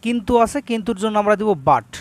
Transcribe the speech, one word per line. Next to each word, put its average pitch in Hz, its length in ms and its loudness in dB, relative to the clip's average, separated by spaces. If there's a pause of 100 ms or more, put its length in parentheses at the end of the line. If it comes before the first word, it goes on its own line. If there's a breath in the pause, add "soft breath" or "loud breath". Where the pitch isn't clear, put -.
কিন্তু 240 360 0
আছে, 233 240 0
কিন্তুর 226 340 -4
জন্য 214 220 -2
আমরা 208 180 2
দেব 214 120 -2
but। 139 520 0